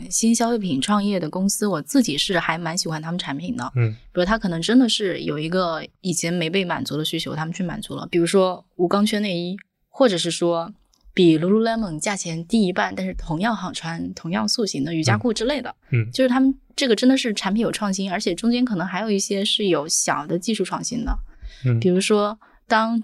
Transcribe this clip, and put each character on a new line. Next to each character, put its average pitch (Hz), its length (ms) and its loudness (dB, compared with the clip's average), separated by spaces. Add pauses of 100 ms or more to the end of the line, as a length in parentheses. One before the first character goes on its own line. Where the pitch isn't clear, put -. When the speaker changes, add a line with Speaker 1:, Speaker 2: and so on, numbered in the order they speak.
Speaker 1:
新 226 240 2
消 233 180 2
费 240 60 0
品 175 240 -2
创 208 220 0
业 202 160 0
的 160 100 -4
公 190 200 0
司， 208 180 -2
我 165 160 0
自 - 180 2
己 147 160 2
是 170 220 0
还 160 180 0
蛮 170 220 -4
喜 175 100 -2
欢 156 140 -6
他 165 80 -8
们 175 80 -2
产 143 180 -6
品 160 200 -6
的。 123 180 -6
Speaker 2:
嗯。 117 160 2
Speaker 1:
比 - 300 -6
如 180 40 4
他 220 140 2
可 214 100 -2
能 165 140 -2
真 233 160 4
的 254 100 6
是 208 340 -2
有 156 140 -4
一 156 120 -4
个 170 360 -2 (160)
以 180 140 -2
前 170 180 -2
没 170 160 -2
被 185 160 0
满 165 200 -4
足 - 120 -6
的 156 80 -2
需 165 140 -4
求， - 160 -6
他 156 100 -4
们 165 80 -6
去 185 120 -6
满 147 160 -6
足 - 160 -10
了。 170 120 -10
比 175 100 0
如 170 60 4
说 185 400 2 (120)
无 180 100 2
钢 202 180 2
圈 214 160 2
内 202 160 -2
衣， 175 200 -6 (320)
或 262 200 4
者 185 80 0
是 170 140 -2
说 170 420 0 (400)
比 170 240 8
Lululemon 214 600 2
价 208 160 -2
钱 165 320 -6
低 214 220 2
一 180 40 0
半， 190 220 0
但 190 100 -4
是 185 100 -4
同 160 260 -4
样 220 160 0
好 180 160 -8
穿、 170 420 -8
同 - 160 -10
样 214 160 0
塑 220 180 -2
形 147 200 -2
的 165 100 -4
瑜 160 80 0
伽 190 160 2
裤 233 140 0
之 220 140 -2
类 277 140 0
的。 - 140 -10 (160)
Speaker 2:
嗯。 120 120 2
嗯。 117 100 -8
Speaker 1:
就 262 100 2
是 254 60 6
他 247 100 2
们 269 160 4 (220)
这 277 100 0
个 233 80 4
真 254 140 4
的 269 100 6
是 247 160 -2
产 196 180 -2
品 220 80 2
有 214 120 0
创 202 200 -2
新， 190 200 -4
而 190 80 -2
且 202 120 0
中 226 160 -2
间 240 160 2
可 233 120 0
能 170 100 -2
还 185 160 -4
有 220 80 -2
一 202 80 2
些 196 260 -2
是 208 220 0
有 160 220 2
小 147 360 0
的 165 140 -2
技 220 160 -2
术 196 100 0
创 170 200 -6
新 - 200 -4
的。 - 140 -2 (480)
Speaker 2:
嗯。 117 140 2
Speaker 1:
比 185 80 4
如 180 120 4
说 208 380 2 (300)
当 226 360 2